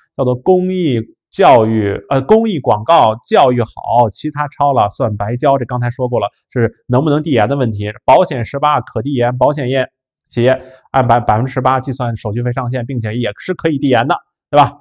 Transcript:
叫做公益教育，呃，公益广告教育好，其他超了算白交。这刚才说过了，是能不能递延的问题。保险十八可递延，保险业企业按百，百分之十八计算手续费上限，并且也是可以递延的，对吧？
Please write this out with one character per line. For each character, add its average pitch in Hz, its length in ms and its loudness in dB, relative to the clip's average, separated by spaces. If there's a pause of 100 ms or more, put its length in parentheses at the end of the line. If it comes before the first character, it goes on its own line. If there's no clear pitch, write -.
(160)
叫 139 80 -2
做 127 120 0
公 185 360 0
益 156 300 -2 (300)
教 135 340 6
育， 104 340 -2 (100)
呃， 135 120 0
公 226 260 2
益 185 120 -4
广 107 240 0
告 120 320 4 (100)
教 156 260 4
育 123 120 0
好， 113 480 0
其 - 180 -10
他 147 200 -6
超 143 220 -2
了 113 180 2
算 110 280 -6
白 107 180 -6
交。 139 220 2
这 123 80 -4
刚 123 160 -6
才 120 80 -4
说 123 180 -6
过 120 120 -2
了， 104 80 -4 (240)
是 117 200 0 (160)
能 127 160 0
不 160 60 0
能 151 140 0
递 165 80 -4
延 110 180 2
的 139 60 -2
问 127 160 -2
题。 104 200 -6 (140)
保 151 180 6
险 127 220 -6
十 139 140 -10
八 147 220 0
可 - 200 -8
递 139 120 -6
延， 123 220 0
保 127 160 2
险 143 180 -4
业 131 200 -2 (400)
企 120 120 -4
业 131 180 2 (320)
按 127 160 2
百， 120 120 4
百 110 180 0
分 117 80 0
之 - 80 -8
十 127 80 -4
八 131 180 0
计 127 120 -8
算 120 260 -6
手 107 160 -8
续 120 80 -4
费 123 100 -2
上 123 200 -6
限， 123 160 -4
并 131 120 -6
且 110 160 -4
也 113 220 -2
是 - 160 -8
可 165 160 -2
以 147 80 -2
递 139 120 -4
延 120 180 2
的， 165 80 0 (340)
对 143 80 2
吧？ 143 240 2